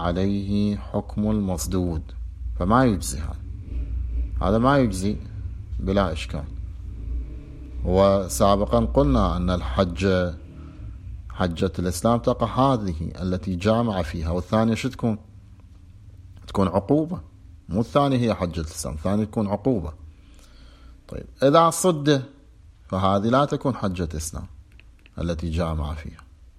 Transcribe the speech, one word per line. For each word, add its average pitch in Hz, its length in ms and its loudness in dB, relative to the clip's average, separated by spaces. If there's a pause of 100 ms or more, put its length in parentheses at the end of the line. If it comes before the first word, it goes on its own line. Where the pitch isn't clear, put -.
عليه 101 720 0
حكم 104 540 -2
المصدود 92 720 0 (580)
فما 110 260 4
يجزي 101 340 0
هذا، - 200 -8 (1040)
هذا 98 160 4
ما 135 200 4
يجزي 101 400 0 (600)
بلا 95 320 2
إشكال. 80 320 -6 (1400)
وسابقا 98 1000 4
قلنا 113 520 4
أن 90 120 0
الحج، 90 800 2 (1000)
حجة 92 500 0
الإسلام 101 400 2
تقع 123 540 2
هذه 87 380 -4 (100)
التي 90 340 -2
جامع 107 460 2
فيها، 82 280 -4
والثانية 110 460 2
شو 127 140 -2
تكون؟ 113 280 -2 (1300)
تكون 98 200 2
عقوبة، 147 540 0 (480)
مو 92 100 0
الثانية 139 380 2
هي 117 180 2
حجة 82 260 -4
الإسلام، 73 340 -8
الثانية 101 300 0
تكون 104 220 -2
عقوبة. 101 460 0 (1120)
طيب، - 180 -12 (180)
إذا 165 260 8
صد 147 540 2 (640)
فهذه 98 420 2
لا 135 160 4
تكون 139 300 -2
حجة 90 400 -4
إسلام 78 300 -8 (720)
التي 82 300 -4
جامع 80 440 -2
فيها، 73 280 -12 (380)